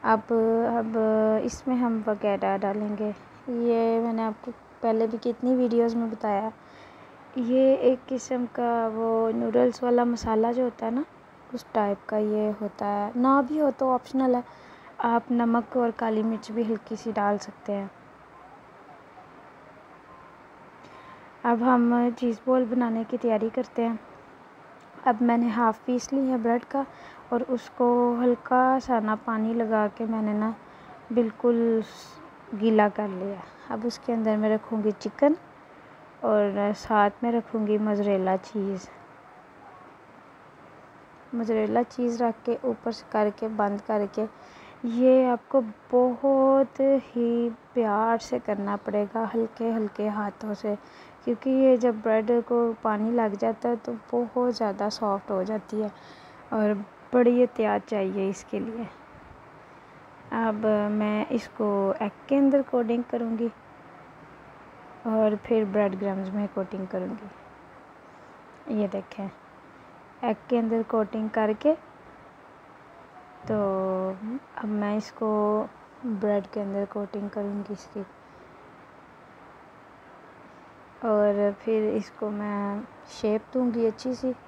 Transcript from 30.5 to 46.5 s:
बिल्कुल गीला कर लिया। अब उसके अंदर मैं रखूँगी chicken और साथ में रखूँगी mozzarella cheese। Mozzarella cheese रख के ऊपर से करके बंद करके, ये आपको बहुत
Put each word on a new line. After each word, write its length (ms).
बिल्कुल 680
गीला 360
कर 200
लिया। 320
अब 140
उसके 280
अंदर 240
मैं 120
रखूँगी 440
chicken 420
और 520
साथ 480
में 80
रखूँगी 480
mozzarella 580
cheese। 500
Mozzarella 480
cheese 400
रख 220
के 200
ऊपर 260
से 200
करके 380
बंद 320
करके, 460
ये 340
आपको 360
बहुत 880